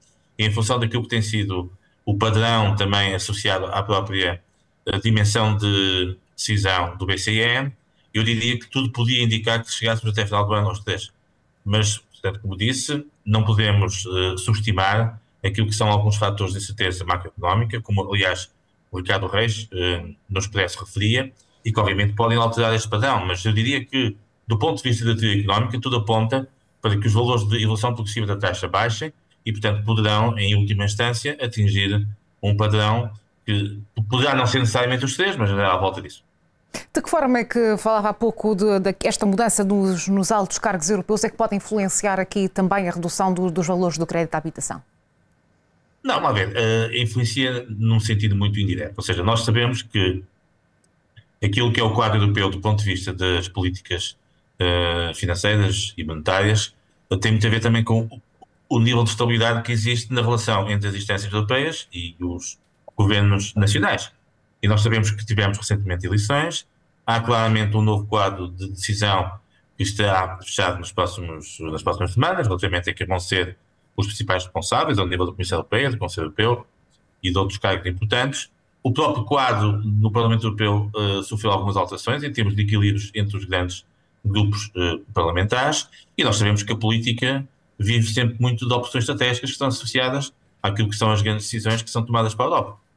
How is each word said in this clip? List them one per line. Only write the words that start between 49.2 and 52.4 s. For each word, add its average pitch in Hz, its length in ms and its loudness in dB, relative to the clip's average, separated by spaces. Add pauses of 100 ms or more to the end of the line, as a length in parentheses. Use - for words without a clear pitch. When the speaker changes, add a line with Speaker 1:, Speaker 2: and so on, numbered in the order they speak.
Speaker 1:
nós 117 220 0
sabemos 117 380 0
que 92 420 -2 (1160)
aquilo 110 300 2
que 113 60 -2
é 120 60 4
o 107 100 2
quadro 110 240 2
europeu 101 320 4